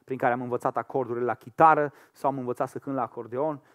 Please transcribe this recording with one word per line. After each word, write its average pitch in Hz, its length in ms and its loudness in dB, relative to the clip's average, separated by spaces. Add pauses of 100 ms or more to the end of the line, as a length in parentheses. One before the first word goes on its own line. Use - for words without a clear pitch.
prin 127 140 -8
care 123 160 2
am 123 80 -2
învățat 123 360 -4
acordurile 120 480 -4
la 117 80 0
chitară 151 600 4 (180)
sau - 180 -4
am 135 80 -2
învățat 127 320 -4
să - 100 -14
cânt 139 160 -8
la 131 60 -2
acordeon 127 600 -6 (140)